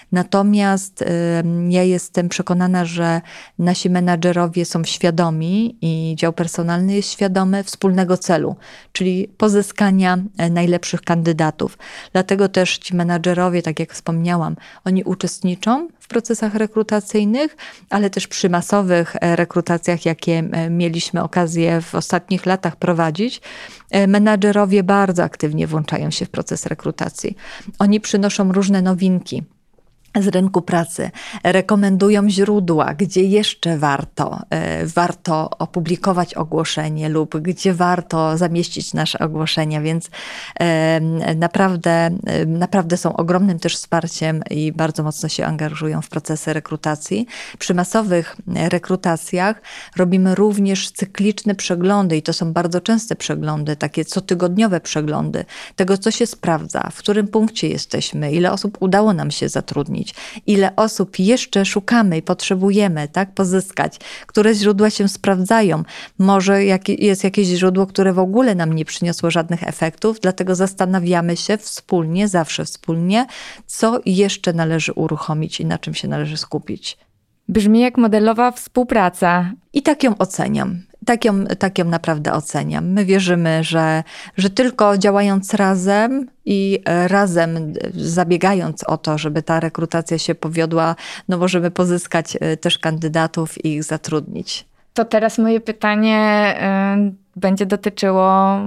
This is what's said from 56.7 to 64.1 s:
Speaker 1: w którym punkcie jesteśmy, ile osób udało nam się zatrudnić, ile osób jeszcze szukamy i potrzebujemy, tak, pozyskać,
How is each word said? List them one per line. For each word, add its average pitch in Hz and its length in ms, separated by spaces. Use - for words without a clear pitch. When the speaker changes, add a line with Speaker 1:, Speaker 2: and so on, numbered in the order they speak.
Speaker 1:
w - 60
którym 208 300
punkcie 220 400
jesteśmy, 147 640
ile 175 200
osób 202 280
udało 196 340
nam 147 180
się 147 180
zatrudnić, 147 540
ile 196 280
osób 214 440
jeszcze 196 460
szukamy 202 520
i 160 40
potrzebujemy, 190 840
tak, 196 260
pozyskać, 185 640